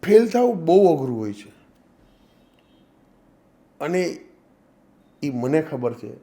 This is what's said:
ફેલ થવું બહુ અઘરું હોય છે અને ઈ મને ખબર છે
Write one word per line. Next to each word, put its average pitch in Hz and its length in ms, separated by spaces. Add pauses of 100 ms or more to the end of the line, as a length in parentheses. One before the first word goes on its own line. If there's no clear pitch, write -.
ફેલ 220 260
થવું 240 360
બહુ 175 320
અઘરું 127 220
હોય 107 140
છે - 200 (2250)
અને 170 360 (1040)
ઈ 147 80
મને 131 320
ખબર 123 320
છે 113 180 (100)